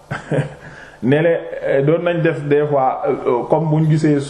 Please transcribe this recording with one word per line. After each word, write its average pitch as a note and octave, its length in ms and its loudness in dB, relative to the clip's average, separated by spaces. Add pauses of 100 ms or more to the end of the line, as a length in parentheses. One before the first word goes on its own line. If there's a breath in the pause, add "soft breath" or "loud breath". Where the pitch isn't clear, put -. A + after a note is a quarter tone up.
(120)
<laughs> - 500 -6 (420 loud breath)
Ne C3+ 160 4
le, E3+ 120 2 (360)
eh, C#3 160 0
doon D#3 160 2
nañ F3 240 -2
def D#3+ 240 0
des D3 180 2
fois, C3+ 400 0
euh, A#2+ 440 0
comme D#3+ 200 2
buñ D#3 220 2
gisee, D3+ 280 2 (100)